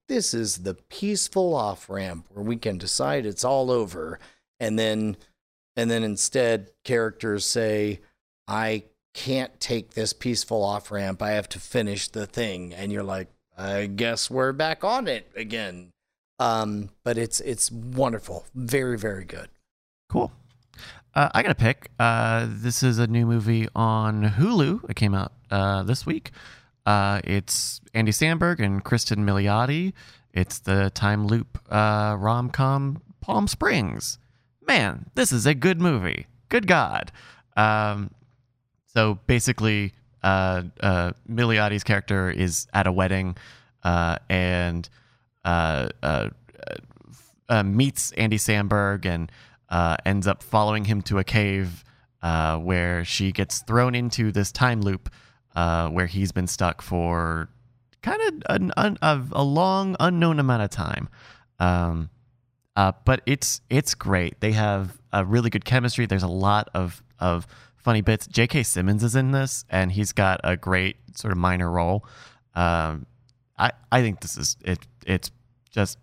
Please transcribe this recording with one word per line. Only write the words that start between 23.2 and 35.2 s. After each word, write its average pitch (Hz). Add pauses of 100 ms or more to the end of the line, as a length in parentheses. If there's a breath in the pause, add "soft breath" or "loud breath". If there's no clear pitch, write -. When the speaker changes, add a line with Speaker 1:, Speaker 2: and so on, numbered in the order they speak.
Speaker 2:
movie 113
on 110
Hulu. 170
It -
came 101
out, 95 (180)
uh, 98
this 117
week. - (520 loud breath)
Uh, 101
it's - (140)
Andy 110
Samberg 165
and 98
Kristen 107
Milioti. 113 (400 loud breath)
It's -
the 98
time 104
loop, 113 (140)
uh, 107
rom-com 135 (200)
Palm 214
Springs. - (480)
Man, 85
this 254